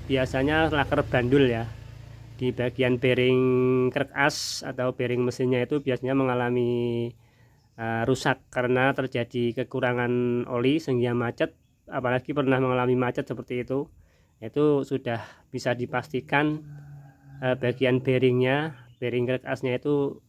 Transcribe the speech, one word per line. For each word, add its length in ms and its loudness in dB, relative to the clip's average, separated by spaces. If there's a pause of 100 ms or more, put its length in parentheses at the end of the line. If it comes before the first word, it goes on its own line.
biasanya 640 2
laker 400 2
bandul, 400 4
ya. 160 0 (720)
Di 160 -2
bagian 480 0
bearing 400 4 (480)
krek 240 -2
as 560 -2
atau 240 -4
bearing 320 -2
mesinnya 400 0
itu 160 -2
biasanya 320 -2
mengalami, 960 0 (720)
eh, 240 -2
rusak 480 0
karena 400 2
terjadi 720 -4
kekurangan 880 -2
oli 320 0
sehingga 320 0
macet, 400 -4 (320)
apalagi 480 -2
pernah 240 2
mengalami 400 2
macet 240 -2
seperti 400 -8
itu. 240 -4 (560)
Itu 400 2
sudah 400 -4 (240)
bisa 240 -4
dipastikan, 880 -2 (800)
eh, 160 2
bagian 480 2
bearingnya, 720 2 (240)
bearing 240 -2
krek 240 -2
asnya 320 -2
itu 500 -2